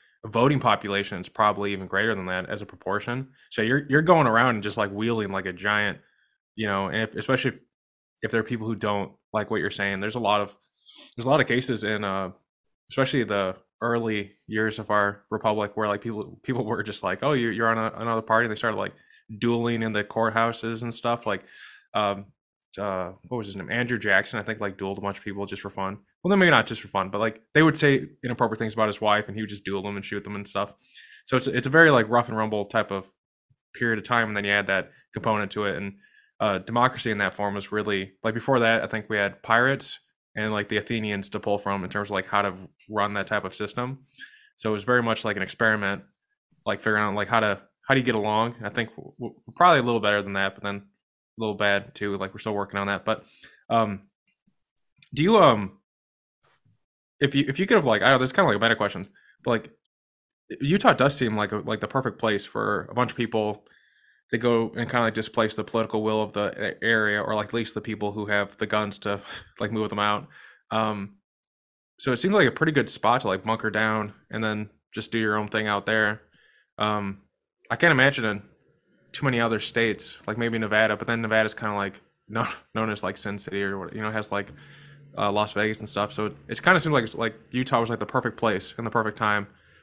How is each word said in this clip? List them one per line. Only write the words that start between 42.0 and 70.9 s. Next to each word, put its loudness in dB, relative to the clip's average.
of, -6
like, -2
how 2
to 0
run 0
that -2
type -2
of -8
system. -6
So -4
it 2
was -6
very 4
much, 0
like, -2
an -2
experiment, 0
like, -4
figuring 2
out, 0
like, -2
how 4
to, 0
how 4
do 4
you 0
get 2
along? 0
I -6
think -4
w-, -18
w-, -10
we're -20
probably 6
a 0
little 2
better 2
than -8
that, 0
but -20
then -4
a -10
little -2
bad 0
too. -4
Like, -6
we're -12
still -4
working -4
on -2
that. -4
But, -2
um, 0
do 0
you, 6
um, 4
if 2
you, 4
if -4
you 2
could 6
have, 4
like, 4
I 4
don't 8
know, 4
this 2
is -6
kinda 6
like 4
a 0
meta 4
question, -2
but, -2
like, -2
Utah 6
does 4
seem 0
like 0
a, -2
like, -4
the -6
perfect -2
place 0
for -4
a -12
bunch 0
of -12
people -2
to -2
go 2
and -4
kinda, 2
like, 0
displace 0
the -4
political -2
will 0
of -4
the -2
a-, -6
area, 2
or, -2
like, -4
at -10
least -2
the -4
people -4
who -6
have -2
the -4
guns -2
to, -4
<laughs> -16
like, -2
move -2
them -4
out. 0
Um, -2